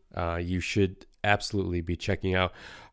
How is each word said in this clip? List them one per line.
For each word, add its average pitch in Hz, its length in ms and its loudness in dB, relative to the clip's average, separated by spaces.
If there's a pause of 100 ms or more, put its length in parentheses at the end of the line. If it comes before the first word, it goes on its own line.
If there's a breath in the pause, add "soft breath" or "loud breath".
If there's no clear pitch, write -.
(160)
uh, 85 260 -2
you 90 180 0
should 92 460 0 (180)
absolutely 98 580 0
be 85 140 -2
checking 92 380 0
out 92 200 2 (400 loud breath)